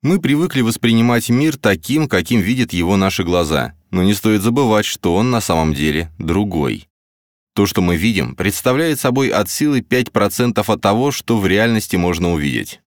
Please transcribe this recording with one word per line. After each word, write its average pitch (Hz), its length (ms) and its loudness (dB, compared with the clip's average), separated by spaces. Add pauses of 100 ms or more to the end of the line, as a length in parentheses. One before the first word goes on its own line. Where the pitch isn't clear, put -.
Мы 170 200 0
привыкли 147 400 0
воспринимать 117 640 2
мир 143 300 2
таким, 127 500 0
каким 104 320 0
видят 117 320 -2
его 87 240 0
наши 95 300 0
глаза, 78 480 0 (180)
но 92 100 0
не 98 120 4
стоит 107 280 0
забывать, 113 440 2
что - 280 -2
он 110 160 2
на 117 120 0
самом 80 320 0
деле 78 440 -2
другой. 82 680 -4 (680)
То, 101 120 2
что 98 160 0
мы 87 160 2
видим, 87 360 0
представляет 135 680 -2
собой 131 260 0
от 101 220 -2
силы 143 320 0
пять 123 320 -2
процентов 107 560 0
от 107 100 0
того, 117 320 2
что - 260 -2
в 98 80 0
реальности 104 520 0
можно 87 340 0
увидеть. 69 480 -4 (100)